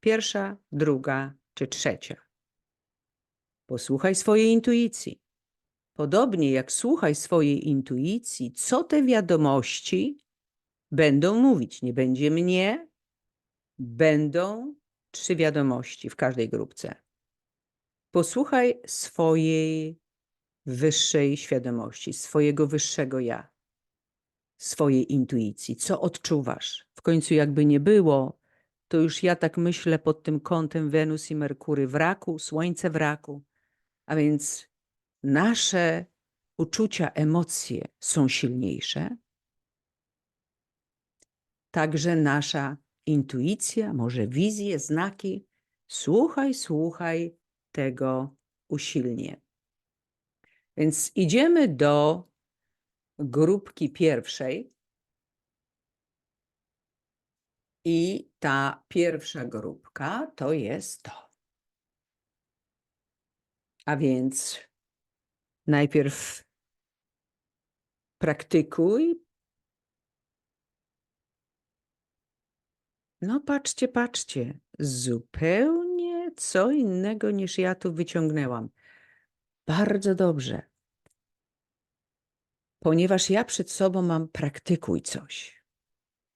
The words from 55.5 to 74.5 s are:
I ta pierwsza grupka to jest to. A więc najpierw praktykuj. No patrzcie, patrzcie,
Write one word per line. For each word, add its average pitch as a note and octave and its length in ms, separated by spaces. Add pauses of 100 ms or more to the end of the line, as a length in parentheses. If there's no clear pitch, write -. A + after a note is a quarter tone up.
I E3+ 540
ta C#3 500
pierwsza D#3+ 560
grupka D#3 920
to C#3 160
jest C#3+ 500
to. - 280 (2500)
A D3 100
więc C3+ 640 (1080)
najpierw C#3+ 800 (1700)
praktykuj. F#3 1080 (4000)
No A3+ 180
patrzcie, C#4+ 480
patrzcie, A#3+ 720 (200)